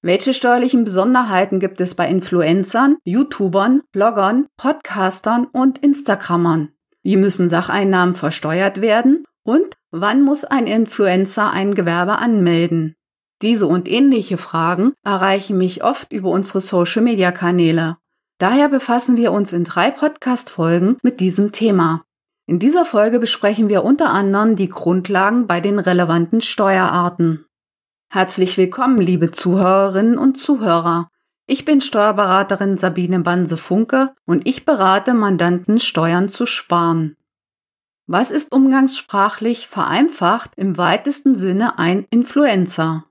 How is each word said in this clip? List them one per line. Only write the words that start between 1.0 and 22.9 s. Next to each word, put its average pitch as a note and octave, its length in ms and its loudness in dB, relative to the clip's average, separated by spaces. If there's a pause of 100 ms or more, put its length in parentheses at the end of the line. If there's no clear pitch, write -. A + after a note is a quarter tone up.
gibt F#3 220 -4
es F3+ 160 -4
bei F3 120 -2
Influencern, F#3 920 0
YouTubern, G3+ 880 0
Bloggern, G#3 560 0 (100)
Podcastern A#3 920 -2
und C4 320 0
Instagrammern? F3 880 0 (340)
Wie F#3 140 0
müssen F#3+ 320 2
Sacheinnahmen F3+ 680 0
versteuert F3+ 680 -4
werden? A#3+ 440 2 (180)
Und D4 340 0 (140)
wann G#3 320 0
muss C#4+ 220 0
ein B3 240 -2
Influencer G#3 840 0
ein G3 240 -2
Gewerbe F3+ 460 -2
anmelden? E3+ 760 0 (480)
Diese G#3 240 2
und F3 240 0
ähnliche A#3 460 2
Fragen F3 560 -2 (100)
erreichen G3 560 -2
mich F#3 240 -2
oft - 300 -4
über F#3+ 180 -4
unsere F#3+ 300 -2
Social-Media-Kanäle. F3+ 1400 0 (420)
Daher C4 300 2
befassen B3+ 480 0
wir A#3 160 2
uns G3 200 -2
in F3 120 0
drei F3+ 260 0
Podcast-Folgen A3+ 1120 -2
mit B3 160 0
diesem F#3 320 0
Thema. F3 540 0 (420)
In E3+ 140 0
dieser D4+ 240 2
Folge A3+ 340 2